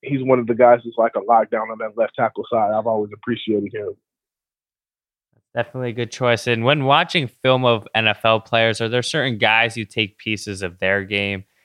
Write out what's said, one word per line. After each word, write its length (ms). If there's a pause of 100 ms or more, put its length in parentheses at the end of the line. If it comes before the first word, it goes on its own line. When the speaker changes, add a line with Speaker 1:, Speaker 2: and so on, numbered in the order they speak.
Speaker 1:
He's 220
one 160
of 80
the 80
guys 300
that's 140
like 180
a 40
lockdown 520
on 60
that 180
left 180
tackle 340
side. 240
I've 140
always 260
appreciated 640
him. 220 (1600)
Speaker 2:
Definitely 360
a 40
good 160
choice. 360
And 180
when 200
watching 440
film 360
of 300
N 140
F 160
L 160
players, 400
are 80
there 140
certain 360
guys 380
you 80
take 340
pieces 440
of 180
their 240
game 400 (200)